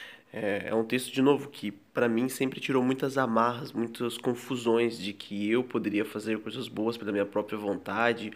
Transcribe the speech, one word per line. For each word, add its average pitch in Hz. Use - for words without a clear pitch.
É, 104
é 110
um 113
texto, 123
de 131
novo, 139
que -
pra -
mim 117
sempre 131
tirou 131
muitas 131
amarras, 120
muitas 117
confusões 117
de 98
que 104
eu 123
poderia 104
fazer 110
coisas 117
boas 107
pela 104
minha 101
própria 104
vontade, 107